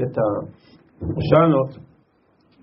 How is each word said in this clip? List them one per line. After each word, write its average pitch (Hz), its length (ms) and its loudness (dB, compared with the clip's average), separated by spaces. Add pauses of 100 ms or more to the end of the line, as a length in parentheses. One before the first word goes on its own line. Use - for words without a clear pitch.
את - 160 -6
ההושענות, - 1500 -2 (920)